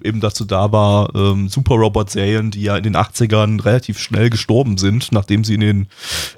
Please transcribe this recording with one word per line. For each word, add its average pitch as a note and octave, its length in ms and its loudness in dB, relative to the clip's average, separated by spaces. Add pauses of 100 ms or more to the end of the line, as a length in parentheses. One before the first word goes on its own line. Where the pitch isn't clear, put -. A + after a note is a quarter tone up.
eben G#2+ 160 -4
dazu G#2+ 240 -4
da G2+ 260 0
war, G#2 440 2
ähm, G2 340 0
Super-Robot-Serien, G#2+ 1000 0
die G2+ 120 -8
ja G2+ 140 0
in F#2+ 80 -4
den G#2 120 0
achtzigern G#2+ 640 0
relativ G#2 400 -2
schnell A2 320 0
gestorben A2+ 480 0
sind, G2 320 0
nachdem G#2 320 0
sie G#2+ 120 0
in G#2+ 60 0
den, G#2 280 2 (500)